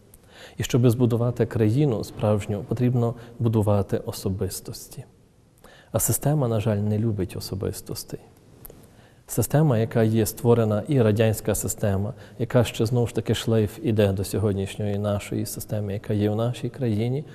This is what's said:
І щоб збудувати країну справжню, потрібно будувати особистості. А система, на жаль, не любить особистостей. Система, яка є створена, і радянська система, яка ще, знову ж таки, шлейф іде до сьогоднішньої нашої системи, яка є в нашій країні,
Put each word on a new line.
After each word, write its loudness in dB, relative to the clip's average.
І -4
щоб 2
збудувати 2
країну 0
справжню, -2
потрібно 0
будувати 2
особистості. -8
А 0
система, 0
на 0
жаль, 2
не 0
любить -2
особистостей. -8
Система, 2
яка 2
є 4
створена, 2
і 4
радянська 2
система, -2
яка 4
ще, -2
знову 2
ж -14
таки, 0
шлейф 0
іде 4
до -2
сьогоднішньої -2
нашої -2
системи, -6
яка -4
є 2
в 0
нашій -2
країні, -2